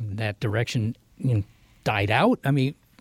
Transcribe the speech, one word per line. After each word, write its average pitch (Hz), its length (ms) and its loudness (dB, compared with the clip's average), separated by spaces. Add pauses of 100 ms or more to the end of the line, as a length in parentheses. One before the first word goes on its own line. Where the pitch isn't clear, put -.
that 107 400 -6
direction, 113 540 -2 (220)
you 123 200 0
know, 101 60 0 (420)
died 101 260 0
out? 175 340 4
I 139 60 2
mean, 139 240 0 (260)